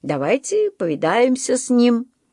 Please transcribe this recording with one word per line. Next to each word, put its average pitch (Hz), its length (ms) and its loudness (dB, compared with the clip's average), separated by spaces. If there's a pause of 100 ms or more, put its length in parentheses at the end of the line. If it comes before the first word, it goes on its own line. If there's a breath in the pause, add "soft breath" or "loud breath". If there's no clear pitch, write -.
«Давайте 233 680 -2
повидаемся 214 840 0
с - 140 -4
ним». 240 360 2 (260)